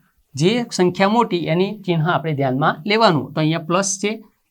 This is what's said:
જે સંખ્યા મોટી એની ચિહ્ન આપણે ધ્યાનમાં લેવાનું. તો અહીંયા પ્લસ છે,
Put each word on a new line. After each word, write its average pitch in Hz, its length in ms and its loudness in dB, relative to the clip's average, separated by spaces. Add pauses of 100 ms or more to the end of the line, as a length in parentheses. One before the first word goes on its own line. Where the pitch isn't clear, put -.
(340)
જે 214 380 0
સંખ્યા 185 380 2
મોટી 226 280 2
એની 180 440 -2
ચિહ્ન 170 200 0
આપણે 160 320 0
ધ્યાનમાં 139 520 0
લેવાનું. 208 480 2
તો 160 80 -2
અહીંયા 160 180 0
પ્લસ 175 440 -2
છે, 214 200 -6 (280)